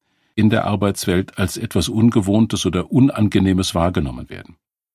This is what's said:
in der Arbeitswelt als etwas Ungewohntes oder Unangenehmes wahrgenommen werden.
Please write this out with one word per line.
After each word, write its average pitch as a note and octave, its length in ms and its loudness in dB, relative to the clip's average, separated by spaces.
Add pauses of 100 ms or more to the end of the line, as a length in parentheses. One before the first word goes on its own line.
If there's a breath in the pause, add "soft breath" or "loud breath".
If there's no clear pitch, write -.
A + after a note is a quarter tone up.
(340)
in A2 160 2
der A2 160 0
Arbeitswelt G2 720 -2
als F#2+ 180 -2
etwas G2+ 320 -4
Ungewohntes A2 800 2
oder F2+ 260 -2
Unangenehmes G2 800 2
wahrgenommen E2 540 -2
werden. - 280 -20 (380)